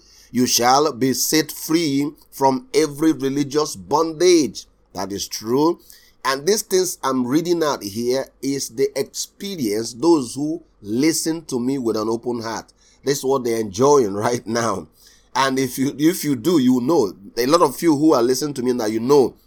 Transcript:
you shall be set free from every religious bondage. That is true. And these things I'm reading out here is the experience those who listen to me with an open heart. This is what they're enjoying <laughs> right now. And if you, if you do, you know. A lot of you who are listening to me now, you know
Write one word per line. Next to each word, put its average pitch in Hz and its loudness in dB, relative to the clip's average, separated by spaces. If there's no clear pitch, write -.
you 123 2
shall 135 4
be 127 0
set 156 0
free 151 -2
from 131 0
every 151 2
religious 139 -2
bondage. 156 2
That 98 -6
is 92 -8
true. 143 0
And 135 -2
these 214 0
things 185 -2
I'm 131 0
reading 165 0
out 135 -2
here 120 -2
is 135 -4
the 131 0
experience 110 -6
those 127 0
who 151 -6
listen 156 -2
to 131 -4
me 131 -2
with 110 -2
an 110 -2
open 120 -4
heart. 110 -10
This 139 0
is - -8
what 131 0
they're 113 0
enjoying 110 2
<laughs> - -
right 120 -2
now. 107 -2
And 131 0
if 131 -2
you, 135 -2
if 160 2
you 147 0
do, 143 2
you 127 4
know. 123 2
A 120 0
lot 165 4
of 143 0
you 165 2
who 156 4
are 123 2
listening 131 0
to 131 -6
me 123 0
now, 120 -2
you 110 -2
know 127 4